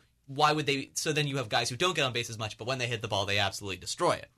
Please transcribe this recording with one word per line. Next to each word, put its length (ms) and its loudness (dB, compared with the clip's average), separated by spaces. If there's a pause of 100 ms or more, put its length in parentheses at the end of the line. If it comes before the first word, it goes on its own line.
(280)
why 260 4
would 140 0
they? 260 -2
So 180 -2
then 160 2
you 100 -2
have 120 -4
guys 200 2
who 60 -6
don't 200 2
get 100 2
on 80 -2
base 160 -2
as 80 -10
much, 200 -4
but 80 -8
when 120 -2
they 100 -2
hit 140 -2
the 80 -6
ball, 160 2
they 140 2
absolutely 380 0
destroy 360 0
it, 240 -6